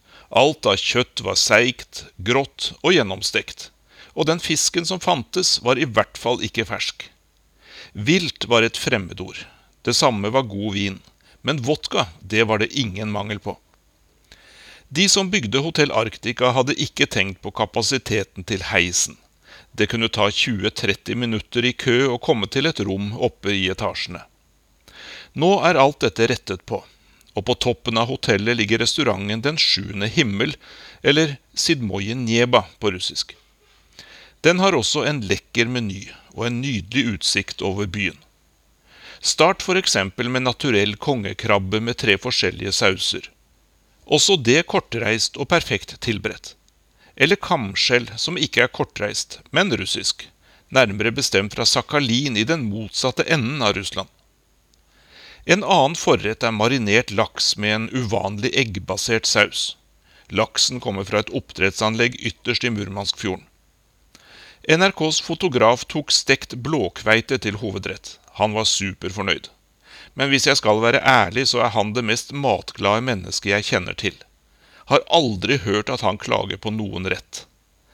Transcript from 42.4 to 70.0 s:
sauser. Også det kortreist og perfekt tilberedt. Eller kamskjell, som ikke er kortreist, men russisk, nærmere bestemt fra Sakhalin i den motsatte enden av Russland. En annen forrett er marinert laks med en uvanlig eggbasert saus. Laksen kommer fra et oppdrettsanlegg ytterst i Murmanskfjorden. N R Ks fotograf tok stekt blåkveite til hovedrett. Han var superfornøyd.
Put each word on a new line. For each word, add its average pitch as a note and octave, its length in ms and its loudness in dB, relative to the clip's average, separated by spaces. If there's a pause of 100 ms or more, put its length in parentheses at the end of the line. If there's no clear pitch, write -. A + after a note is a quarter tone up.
sauser. F#2+ 480 0 (800)
Også D#3+ 320 2
det B2+ 220 4 (100)
kortreist A2+ 640 -2
og - 160 -4
perfekt - 480 -2
tilberedt. - 560 -6 (640)
Eller E3+ 240 2
kamskjell, C3 720 0
som D#3+ 240 -4
ikke B2 300 2
er - 20 -10
kortreist, - 720 -6 (100)
men D#3+ 240 2
russisk, - 540 -4 (420)
nærmere G#2+ 400 2
bestemt G#2 480 0
fra A#2 80 2
Sakhalin C3 720 0
i A2+ 80 0
den D3 240 -2
motsatte A2 560 -2
enden C#3+ 320 0
av G#2+ 160 2
Russland. F#2+ 320 -8 (1400)
En F3+ 160 4
annen D3+ 320 4
forrett A2 480 0
er A2+ 160 0
marinert A2+ 560 2
laks - 380 0 (100)
med G#2+ 140 0
en A2 80 -4 (100)
uvanlig G#2+ 640 -2
eggbasert A2 720 -2
saus. - 460 -2 (580)
Laksen A2 480 -2
kommer G2 240 -4
fra G#2 160 0
et - 160 -6
oppdrettsanlegg A2+ 800 0
ytterst - 480 -4
i A#2+ 80 0
Murmanskfjorden. G2+ 720 -6 (1200)
N D#3+ 160 4
R F#3+ 160 4
Ks D#3 240 0
fotograf B2 640 2
tok - 240 -6
stekt - 560 0
blåkveite A2+ 720 0
til G#2 240 -4
hovedrett. G2 540 -8 (260)
Han A2 160 2
var A2 80 0
superfornøyd. G2 840 -4 (640)